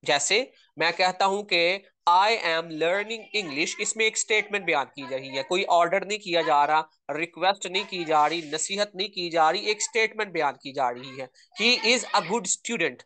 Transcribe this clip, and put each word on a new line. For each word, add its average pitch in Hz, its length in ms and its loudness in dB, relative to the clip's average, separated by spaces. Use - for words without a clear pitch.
जैसे 190 500 0
मैं 165 140 2
कहता 185 320 2
हूं 196 180 0
कि 175 340 2
"I 202 280 6
am 165 260 0
learning 202 800 -2
English", 151 360 -4
इसमें 220 260 -2
एक 220 120 0
स्टेटमेंट 208 480 -2
बयान 147 200 0
की 135 220 -14
जा 131 80 -6
रही 135 140 -8
है, 135 140 -4
कोई 185 200 0
ऑर्डर 170 420 2
नहीं 208 140 -6
किया 170 220 0
जा 147 240 4
रहा, 156 220 2
रिक्वेस्ट 170 560 -2
नहीं 190 180 -4
की 180 200 -8
जा 151 220 4
रही, 165 140 -2
नसीहत 180 540 -4
नहीं 196 140 -4
की 175 200 -8
जा 160 220 4
रही, 196 100 -2
एक 208 200 -2
स्टेटमेंट 220 500 -2
बयान 151 220 -2
की 135 200 -14
जा 135 160 0
रही 123 280 -10
है। 131 120 -12
"He 233 240 2
is 220 360 2
a 165 60 -8
good 208 160 -2
student" 170 640 -4